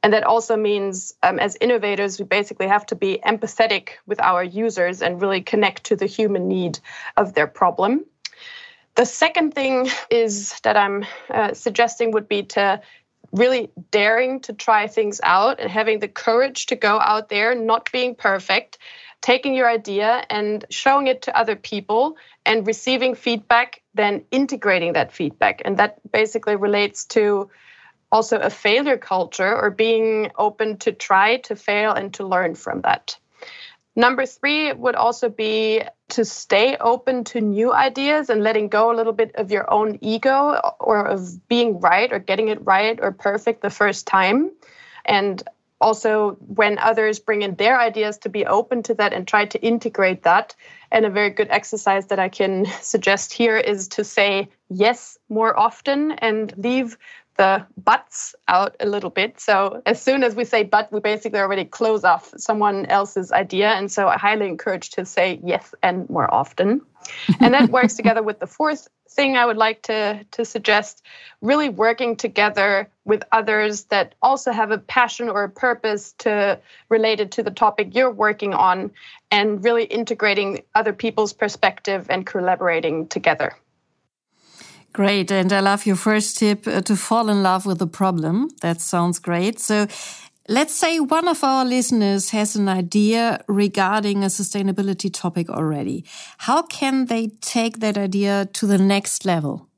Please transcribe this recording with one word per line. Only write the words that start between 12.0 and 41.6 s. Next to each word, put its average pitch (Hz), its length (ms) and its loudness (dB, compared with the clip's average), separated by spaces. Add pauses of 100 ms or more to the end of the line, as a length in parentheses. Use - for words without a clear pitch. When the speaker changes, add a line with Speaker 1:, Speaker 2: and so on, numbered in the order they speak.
Speaker 1:
would 214 160 -2
be 202 180 -2
to 196 360 0 (520)
really 240 380 2 (220)
daring 233 480 2
to 240 120 -16
try 214 360 0
things 208 340 -2
out 202 380 2
and 208 100 -6
having 214 300 0
the 208 80 -6
courage 247 580 -2
to - 80 -2
go 214 240 2
out 214 300 0
there, 214 260 0
not 226 380 0
being 247 200 -2
perfect, 196 640 -2 (440)
taking 262 340 2
your 254 140 4
idea 214 600 0
and 208 400 -2
showing 269 380 2
it 254 160 0
to - 160 -2
other 214 160 2
people 214 640 -2 (280)
and 214 220 2
receiving 254 480 -2
feedback, 233 680 0 (120)
then 208 380 0
integrating 202 640 0
that - 180 0
feedback. - 520 -2
And 196 120 -2
that 208 240 0 (100)
basically 214 460 -2
relates 202 480 -2
to 208 440 0 (640)
also 220 260 2
a 202 140 0
failure 247 480 0
culture 185 580 -2
or 208 140 0
being 220 680 0
open 208 420 -2
to - 120 -2
try, 202 460 2
to 254 180 -8
fail, 208 380 -2
and 202 220 -4
to 196 120 -10
learn 185 300 -2
from - 240 -8
that. - 360 -2 (800)
Number 254 280 2
three 294 480 -2
would 247 220 -2
also 233 340 0
be 220 540 -2 (280)
to 233 140 0
stay 214 520 0
open 247 480 0
to 233 160 -6
new 214 320 2
ideas 269 580 0
and 214 120 2
letting 214 260 0
go 214 240 2
a 233 40 0
little 226 160 0
bit 220 220 -2
of 190 160 -4
your 202 200 -2
own 214 300 0
ego 269 600 0 (180)
or 208 280 2
of 180 420 -6
being 233 320 0